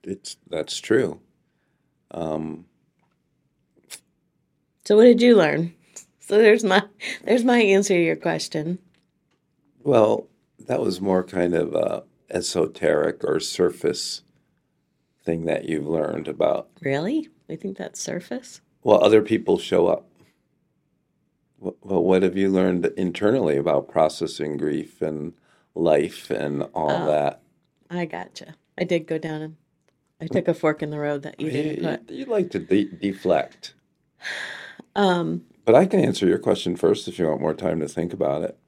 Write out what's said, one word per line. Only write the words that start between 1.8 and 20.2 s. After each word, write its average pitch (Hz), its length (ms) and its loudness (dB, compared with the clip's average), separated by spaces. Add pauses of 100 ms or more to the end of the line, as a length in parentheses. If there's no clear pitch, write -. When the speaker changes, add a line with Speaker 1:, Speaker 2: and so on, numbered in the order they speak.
Speaker 1:
Um, 80 540 -8 (2250)
Speaker 2:
So 208 100 2
what 220 80 8
did 240 180 8
you 240 140 8
learn? 165 380 2 (460)
So - 180 -2
there's 220 260 6
my, 202 200 4 (400)
there's 233 200 2
my 240 160 4
answer 196 360 4
to 170 60 4
your 165 140 2
question. 165 640 -6 (1040)
Speaker 1:
Well, 110 440 4 (400)
that - 140 -2
was 92 200 -2
more 92 220 0
kind 87 300 -2
of 82 220 -2
a - 280 -2 (260)
esoteric 78 960 -2
or 80 160 -2
surface - 840 -2 (1000)
thing 82 220 -4
that 78 220 -4
you've 78 200 -4
learned 78 420 -4
about. - 400 -2 (120)
Speaker 2:
Really? 180 460 -4 (220)
We 160 80 -8
think 196 200 -12
that's - 220 -14
surface? - 640 -12 (220)
Speaker 1:
Well, 107 200 6
other 107 180 8
people 104 360 0
show 90 300 0
up. - 200 -2 (1500)